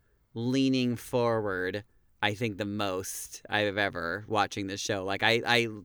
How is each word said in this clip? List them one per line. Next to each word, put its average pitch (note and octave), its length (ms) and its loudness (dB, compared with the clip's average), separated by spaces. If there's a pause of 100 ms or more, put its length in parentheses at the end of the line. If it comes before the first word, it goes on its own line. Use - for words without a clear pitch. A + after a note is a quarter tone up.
(340)
leaning B2+ 640 2
forward, G#2 880 0 (360)
I G#2 120 2
think, G#2+ 240 -2
the G#2 80 -2
most G2+ 840 -4
I've G#2 280 2
ever F#2 500 -2
watching G2+ 400 0
this G2 140 -6
show. G2 240 -2
Like, G2 180 -2
I, A2+ 240 4
I A#2+ 200 6 (180)